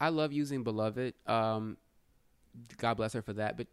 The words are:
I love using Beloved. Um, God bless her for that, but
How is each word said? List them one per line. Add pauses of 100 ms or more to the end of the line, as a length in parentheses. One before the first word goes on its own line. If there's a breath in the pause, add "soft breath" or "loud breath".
I
love
using
Beloved. (120)
Um, (1000)
God
bless
her
for
that,
but